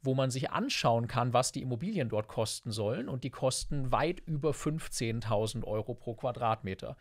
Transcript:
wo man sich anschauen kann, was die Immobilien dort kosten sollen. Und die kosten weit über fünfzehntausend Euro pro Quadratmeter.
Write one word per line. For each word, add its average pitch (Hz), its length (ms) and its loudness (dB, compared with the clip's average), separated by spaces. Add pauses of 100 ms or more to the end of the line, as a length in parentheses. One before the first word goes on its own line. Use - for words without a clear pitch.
wo 131 140 2
man 135 160 4
sich 131 200 -2
anschauen 131 580 2
kann, 123 240 2
was 120 180 4
die - 120 -6
Immobilien 135 460 -2
dort 107 200 -2
kosten - 420 -2
sollen. 113 380 -2
Und 131 160 -4
die 131 60 -4
kosten 131 600 0
weit 151 300 2
über 151 340 0
fünfzehntausend 113 1120 0
Euro 110 280 -2
pro 120 200 -8
Quadratmeter. 113 880 -2